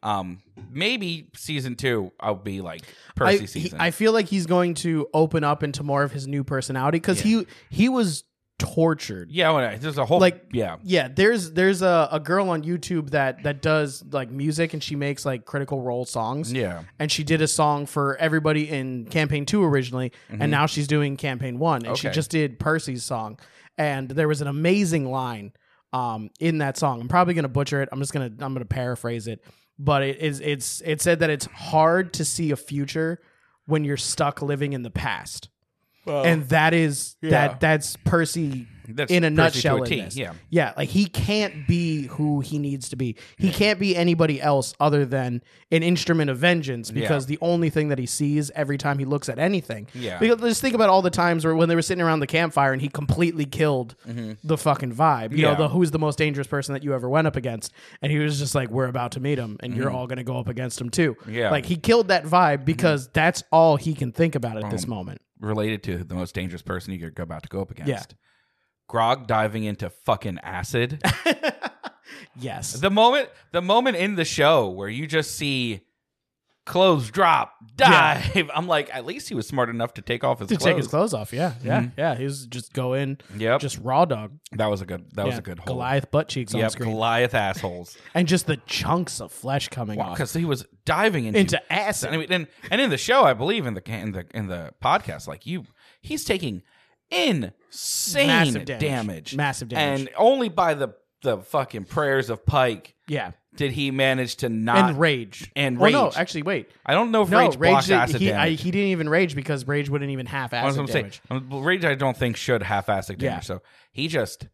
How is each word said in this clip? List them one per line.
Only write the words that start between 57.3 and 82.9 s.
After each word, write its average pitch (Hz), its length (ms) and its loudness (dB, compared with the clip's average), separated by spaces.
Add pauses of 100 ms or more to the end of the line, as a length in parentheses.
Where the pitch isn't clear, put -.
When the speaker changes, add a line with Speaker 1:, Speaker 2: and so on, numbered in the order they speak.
Speaker 2:
against. 120 340 -6 (300)
And 143 100 0
he 151 80 2
was 151 200 0
just 143 160 -2
like, 131 140 0
"We're 127 180 0
about 123 260 -4
to 131 80 -8
meet 139 180 0
him, 107 240 -8
and 123 100 -6
you're 127 140 -2
Speaker 1:
Mm-hmm. 127 80 -4
Speaker 2:
all 127 120 -6
gonna 127 180 -8
go 123 120 -4
up 123 120 -4
against 123 320 -6
him 120 80 -6
too." 147 260 2 (140)
Speaker 1:
Yeah. 110 200 0
Speaker 2:
Like, 147 180 0
he 175 100 0
killed 220 320 4
that 175 160 2
vibe 156 400 4
because 143 400 2
Speaker 1:
Mm-hmm. - 80 -20
Speaker 2:
that's 165 360 2
all 160 280 8
he 156 160 -4
can 135 180 -4
think 160 240 0
about 117 260 -4
at 107 80 -6
this 95 140 -4
Speaker 1:
Um, 82 60 -8
Speaker 2:
moment. 98 320 -8 (180)
Speaker 1:
related 107 440 -2
to 90 220 -4
the 90 100 -8
most 90 180 -6
dangerous 90 280 -8
person 90 320 -8
you 90 60 -8
could 82 160 -12
go 87 80 -8
about 80 200 -12
to - 60 -16
go 98 120 -6
up 92 80 -8
against. 80 200 -8
Speaker 2:
Yeah. 117 140 -4 (840)
Speaker 1:
Grog 117 400 0
diving 110 380 0
into 104 240 -6
fucking 98 520 -4
acid. 120 640 -4
Speaker 2:
<laughs> - 60 2 (1300)
Yes. 123 340 -10
Speaker 1:
The 151 160 0
moment, 233 400 4 (220)
the 175 100 0
moment 220 360 2
in 196 180 0
the 165 100 0
show 147 440 4
where 98 200 -6
you 135 180 -6
just 151 280 -2
see 127 460 -2 (840)
clothes 165 460 4
drop, 160 420 4 (260)
Speaker 2:
Yeah. 170 420 8 (120)
Speaker 1:
dive, 175 180 0
<laughs> 135 40 -4
I'm 165 120 -2
like, 151 260 0
at 127 120 -8
least 196 240 -10
he - 60 -6
was 113 120 -4
smart 127 220 0
enough 117 260 -6
to - 60 -14
take 120 220 -4
off 127 160 0
his 101 100 -8
Speaker 2:
To 214 60 2
Speaker 1:
clothes. 151 100 0
Speaker 2:
take 175 120 4
his 135 100 -2
clothes 160 260 0
off, 107 200 -6
yeah, 156 200 -2 (100)
yeah, 131 180 0
Speaker 1:
Mm-hmm. 123 180 -6
Speaker 2:
yeah. 151 160 -2
He 123 80 -6
was 139 240 -8
just 123 260 -14
go 127 200 -2